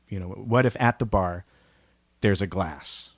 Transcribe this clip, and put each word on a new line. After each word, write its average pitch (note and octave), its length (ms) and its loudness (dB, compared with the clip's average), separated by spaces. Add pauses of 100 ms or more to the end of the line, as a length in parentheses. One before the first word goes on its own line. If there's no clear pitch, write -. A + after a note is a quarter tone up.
You G2 120 -6
know, F2+ 80 -8
what A#2+ 380 2
if A#2+ 140 0
at A#2+ 180 2
the A#2+ 80 -2
bar F#2 380 0 (760)
there's G2 220 4
a G2 40 0
glass E2 720 -8